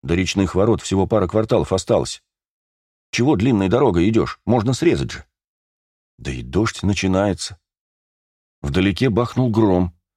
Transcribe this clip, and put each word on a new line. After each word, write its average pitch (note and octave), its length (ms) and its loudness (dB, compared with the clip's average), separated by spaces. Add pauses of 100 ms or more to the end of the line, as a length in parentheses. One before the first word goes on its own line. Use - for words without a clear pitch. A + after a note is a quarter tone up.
До D#2 120 -2
речных F#2 400 -2
ворот G2+ 260 2
всего F#2+ 260 -2
пара G2+ 200 0
кварталов G#2+ 440 0
осталось. F#2+ 520 -2 (880)
Чего B2+ 240 2
длинной G2 340 2
дорогой G#2 400 4
идешь? G#2+ 360 0
Можно G#2+ 280 2
срезать G2+ 380 0
же. - 140 -14 (920)
Да B1+ 140 -10
и B1 100 -8
дождь E2 420 -4
начинается. F#2+ 760 -2 (1000)
Вдалеке F#2 480 0
бахнул A#2+ 400 0
гром. F#2+ 460 2 (220)